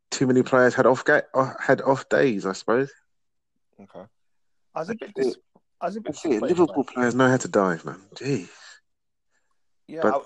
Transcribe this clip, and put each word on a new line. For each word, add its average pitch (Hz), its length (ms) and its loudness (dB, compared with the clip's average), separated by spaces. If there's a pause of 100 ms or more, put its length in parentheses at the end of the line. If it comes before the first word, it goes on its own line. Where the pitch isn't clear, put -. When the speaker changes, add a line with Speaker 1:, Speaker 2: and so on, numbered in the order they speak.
(120)
Speaker 1:
too - 160 0
many 127 160 4
players 123 300 4
had 127 120 2
off 123 200 2
ga-, 151 160 4 (120)
uh, 131 260 -2
had - 220 0
off 131 280 -2
days, 107 360 2
I 95 80 -2
suppose. 131 380 -2 (880)
Speaker 2:
Okay. 98 260 -20 (680)
Speaker 3:
I 156 60 -8
was 165 100 -8
a 226 60 -6
bit - 200 -14
Speaker 1:
Yeah. 269 80 -2
Speaker 3:
dis-, - 140 -2 (420)
I 175 60 -8
was 196 100 -6
a 226 60 -10
bit 294 120 -10
Speaker 1:
That's - 120 -12
it. 170 40 -2
Speaker 3:
disappointed 127 280 0
Speaker 1:
Liverpool 156 260 2
Speaker 3:
by - 100 -8
Speaker 1:
players 120 220 0
know 131 140 4
how 127 80 4
to 107 100 -4
dive, 92 380 0
man. 69 160 -12 (140)
Jeez. 117 340 -6 (1400)
Speaker 3:
Yeah, 156 140 -14
Speaker 1:
But 139 240 0